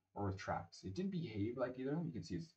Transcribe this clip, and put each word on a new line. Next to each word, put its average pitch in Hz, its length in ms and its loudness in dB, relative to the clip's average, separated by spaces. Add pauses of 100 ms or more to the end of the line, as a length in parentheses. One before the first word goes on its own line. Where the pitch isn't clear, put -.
(140)
or 101 120 0
with 95 120 0
Travis. - 460 -2
It 95 100 -4
didn't 190 160 2
behave 117 460 2
like 127 220 2
either 131 120 0
of 151 60 4
them. 170 100 2
You - 60 -2
can 87 100 -2
see 90 140 -2
it's - 200 -4